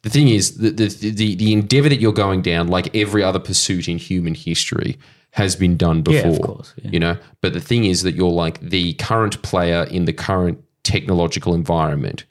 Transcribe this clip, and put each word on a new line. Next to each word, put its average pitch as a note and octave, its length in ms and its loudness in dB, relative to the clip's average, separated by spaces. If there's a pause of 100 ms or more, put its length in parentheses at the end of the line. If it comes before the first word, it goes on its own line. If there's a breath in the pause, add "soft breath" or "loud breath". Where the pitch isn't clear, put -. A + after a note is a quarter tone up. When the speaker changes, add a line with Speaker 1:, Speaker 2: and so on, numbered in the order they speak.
Speaker 1:
The A2 80 -4
thing C#3+ 180 6
is, G#2 300 2
the, G#2+ 120 2
the, G#2+ 180 0
the, G#2 460 -2
the G#2+ 180 2
endeavor B2 360 4
that C#3 120 2
you're A2 120 4
going F#2+ 300 2
down, E2+ 260 0
like F2+ 260 0
every G#2 280 2
other F#2+ 160 0
pursuit F2+ 500 -2
in E2+ 100 -4
human E2+ 360 -4
history, - 640 -4 (320 soft breath)
has F#2+ 260 0
been F2+ 220 2
done E2 280 2
Speaker 2:
Yeah, D#2+ 140 4
of - 40 -2 (120)
Speaker 1:
before, - 100 -2 (100)
Speaker 2:
course, - 260 -20
yeah. - 100 -10
Speaker 1:
you E2+ 80 0
know? E2+ 160 0 (240 loud breath)
But F#2 140 0
the F2 60 -6
thing A#2 260 0
is F2+ 160 0
that F#2 120 0
you're, F2+ 160 2
like, E2 300 -2
the F2 340 -2
current A2 480 -2
player E2+ 420 0
in F2+ 200 -2
the D#2+ 80 0
current F2+ 500 -2 (220)
technological F2 720 0
environment. D#2 760 -2